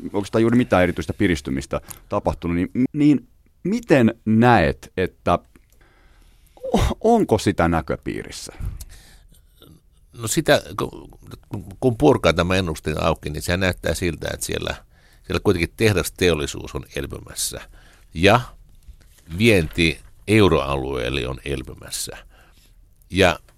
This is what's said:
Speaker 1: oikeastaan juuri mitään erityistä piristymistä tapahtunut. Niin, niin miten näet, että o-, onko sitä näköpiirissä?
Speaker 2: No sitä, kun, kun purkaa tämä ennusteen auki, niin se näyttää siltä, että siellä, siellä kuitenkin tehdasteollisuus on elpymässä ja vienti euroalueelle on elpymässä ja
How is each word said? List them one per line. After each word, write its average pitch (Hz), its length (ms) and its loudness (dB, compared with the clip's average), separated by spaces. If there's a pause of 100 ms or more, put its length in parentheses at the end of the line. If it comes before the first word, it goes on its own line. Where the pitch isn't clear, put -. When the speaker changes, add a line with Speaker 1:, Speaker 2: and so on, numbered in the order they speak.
(120)
Speaker 1:
oikeastaan 101 300 -2
juuri 117 140 4
mitään 120 260 4
erityistä 87 300 -2
piristymistä 73 680 -2 (280)
tapahtunut. 87 480 -4
Niin, 90 140 -2 (220)
niin 147 360 2 (340)
miten 170 520 2 (100)
näet, 110 720 2
että 90 420 -2 (1400)
o-, - 260 2
onko 214 380 4
sitä 90 300 0
näköpiirissä? - 840 -6 (1600)
Speaker 2:
No 117 160 -8
sitä, 151 340 2 (160)
kun, - 300 -8 (720)
kun 127 180 2
purkaa 120 340 4
tämä 90 240 2
ennusteen 80 460 -4
auki, 82 280 -2
niin 73 120 -8
se 87 140 -2
näyttää 90 380 -2
siltä, 78 400 -6
että - 120 -10
siellä, 78 280 -6 (480)
siellä - 220 -4
kuitenkin 90 320 0
tehdasteollisuus - 960 0
on 67 100 -8 (120)
elpymässä - 640 -10 (540)
ja 95 260 4 (960)
vienti 90 640 2 (280)
euroalueelle 69 1000 0
on 65 160 -8
elpymässä - 720 -10 (920)
ja 90 280 2 (200)